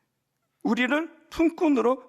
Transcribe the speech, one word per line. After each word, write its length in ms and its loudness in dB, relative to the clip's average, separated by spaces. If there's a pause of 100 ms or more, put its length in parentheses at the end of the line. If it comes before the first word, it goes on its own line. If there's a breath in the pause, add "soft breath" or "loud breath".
(640 soft breath)
우리를 460 -2 (200)
품꾼으로 800 0